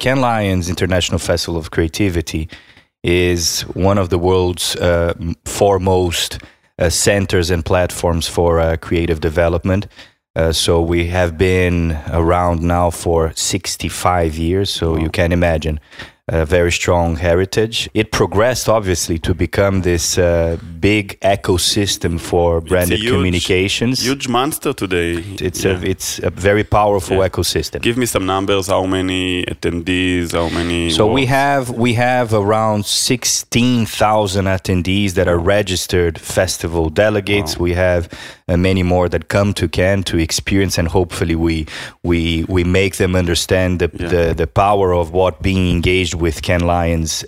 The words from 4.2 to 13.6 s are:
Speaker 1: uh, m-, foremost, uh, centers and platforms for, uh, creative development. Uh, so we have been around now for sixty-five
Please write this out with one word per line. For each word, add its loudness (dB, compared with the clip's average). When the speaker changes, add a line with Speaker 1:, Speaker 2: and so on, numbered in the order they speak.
Speaker 1:
uh, 0
m-, -6
foremost, 2
uh, 2
centers 2
and 0
platforms 0
for, 2
uh, 2
creative 0
development. 0
Uh, 2
so 0
we 0
have 2
been 0
around 2
now 2
for 0
sixty-five -2